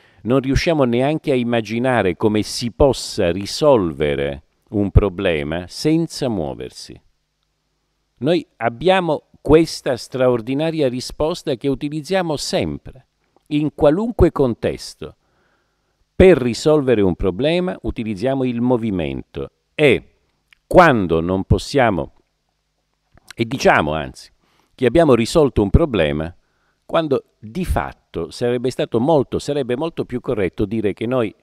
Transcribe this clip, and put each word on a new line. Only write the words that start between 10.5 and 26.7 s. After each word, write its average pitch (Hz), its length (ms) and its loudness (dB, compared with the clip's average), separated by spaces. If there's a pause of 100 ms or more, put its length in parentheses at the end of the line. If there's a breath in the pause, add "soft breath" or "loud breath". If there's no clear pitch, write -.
risposta 151 640 -6
che 139 140 -6
utilizziamo 151 680 -4
sempre, - 720 -6 (420)
in 151 260 -2
qualunque 175 580 2
contesto. 104 840 -4 (1040)
Per 185 160 8
risolvere 127 640 2
un 92 140 4
problema 151 640 -2
utilizziamo 113 640 -4
il 120 160 -4
movimento 92 920 -2 (220)
e 123 420 2 (500)
quando 110 560 4
non 92 220 -2
possiamo, 107 680 0 (1200)
e 120 120 -2
diciamo 113 480 2
anzi, 69 360 -10 (440)
che - 100 -4
abbiamo 135 300 6
risolto 117 480 2
un 98 80 0
problema, 85 600 2 (540)